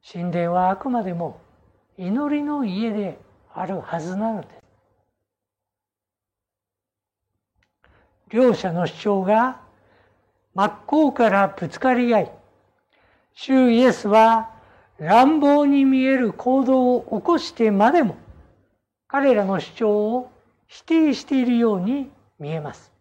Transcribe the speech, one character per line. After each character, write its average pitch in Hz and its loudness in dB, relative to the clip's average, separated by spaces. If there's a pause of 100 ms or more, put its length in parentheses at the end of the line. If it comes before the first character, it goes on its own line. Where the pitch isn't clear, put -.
(120)
神 175 -8
殿 170 -4
は 180 0
あ 190 -2
く 262 -10
ま 240 -4
で 185 -8
も 170 -10 (580)
祈 262 -4
り 294 -4
の 294 -6
家 214 -6
で 196 -8 (360)
あ 185 -10
る 185 -8
は 165 -8
ず 185 -10
な 220 -4
の 190 -10
で - -20
す。 - -20 (3750)
両 233 2
者 175 -4
の 175 -2
主 - -10
張 202 -2
が 226 0 (920)
真 190 0
っ - -4 (140)
向 294 2
か 226 2
ら 196 2
ぶ - -8
つ - -16
か 254 0
り 240 0
合 202 2
い、 - -6 (1040)
主 262 2
イ 233 2
エ 247 4
ス - -8
は 220 4 (480)
乱 247 4
暴 285 4
に 277 4
見 262 2
え 269 2
る 240 -2
行 262 0
動 247 2
を 233 -6
起 - -8
こ - 0
し - -8
て 220 0
ま 208 2
で 330 2
も、 185 -4 (920)
彼 277 2
ら 208 0
の 190 -2
主 - -12
張 220 -2 (240)
を 254 -8 (360)
否 - -20
定 320 2
し - -8
て 269 0
い 240 0
る 240 0
よ 226 2
う 180 -4
に 254 -6 (300)
見 147 -12
え 160 -6
ま 143 -12
す。 - -20